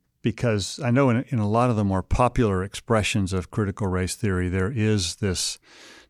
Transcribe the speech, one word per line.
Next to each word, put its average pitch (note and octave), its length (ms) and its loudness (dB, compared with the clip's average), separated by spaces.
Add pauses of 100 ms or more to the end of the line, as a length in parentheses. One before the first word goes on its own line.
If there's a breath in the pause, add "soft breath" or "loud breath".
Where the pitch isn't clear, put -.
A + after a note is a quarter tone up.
(220)
because A2 580 -2
I B2+ 120 -2
know C3+ 180 4
in, A#2+ 200 2
in A#2+ 100 -2
a G#2 80 0
lot A#2 220 2
of A#2 60 0
the G#2+ 80 2
more F#2+ 200 0
popular A2 600 2
expressions G2+ 680 -2
of F#2 200 -4
critical G2+ 360 -2
race F#2 280 -2
theory, F2+ 340 -2
there F#2 220 0
is G#2+ 440 0
this - 420 -4 (520 loud breath)